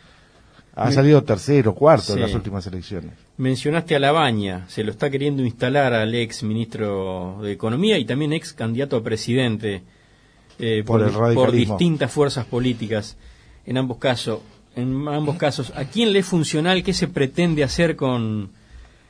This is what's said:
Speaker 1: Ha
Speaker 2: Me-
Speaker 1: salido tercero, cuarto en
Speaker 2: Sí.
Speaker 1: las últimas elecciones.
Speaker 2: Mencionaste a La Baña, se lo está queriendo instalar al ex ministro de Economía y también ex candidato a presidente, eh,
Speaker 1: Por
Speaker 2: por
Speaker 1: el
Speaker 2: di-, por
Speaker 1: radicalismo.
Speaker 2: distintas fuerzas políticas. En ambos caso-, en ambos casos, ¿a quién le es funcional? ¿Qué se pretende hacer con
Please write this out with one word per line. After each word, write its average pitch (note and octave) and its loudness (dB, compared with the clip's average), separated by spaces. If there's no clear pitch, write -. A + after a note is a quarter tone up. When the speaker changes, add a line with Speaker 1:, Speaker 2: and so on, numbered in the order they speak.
Speaker 1:
Ha G#2+ 0
Speaker 2:
Me- B2 2
Speaker 1:
salido C#3 6
tercero, A2 2
cuarto C#3 4
en G2+ 0
Speaker 2:
Sí. B2+ 0
Speaker 1:
las A2 0
últimas G2 -4
elecciones. F2 -10
Speaker 2:
Mencionaste D3 -2
a C#3+ 2
La C#3 4
Baña, G#2 0
se - -6
lo G#2 -4
está - -4
queriendo C#3 -2
instalar B2+ 0
al A2 0
ex A#2 -4
ministro G2+ -4
de G#2 -4
Economía B2+ 0
y B2+ -2
también C#3+ -2
ex E3 -8
candidato B2 -4
a A2 -2
presidente, A2 -2
eh, A2 0
Speaker 1:
Por A2+ 2
Speaker 2:
por - 4
Speaker 1:
el G#2 2
Speaker 2:
di-, G2+ 0
por G#2+ 0
Speaker 1:
radicalismo. A#2+ 4
Speaker 2:
distintas D3 0
fuerzas C#3 0
políticas. A2+ -2
En B2 -4
ambos B2+ -2
caso-, A#2 -2
en C3 -4
ambos D3 -2
casos, C#3+ -2
¿a C#3 -6
quién G#3+ 2
le G3 4
es F#3+ 2
funcional? E3+ 0
¿Qué F#3 0
se F3+ -2
pretende D3 0
hacer D#3+ 0
con A2 -2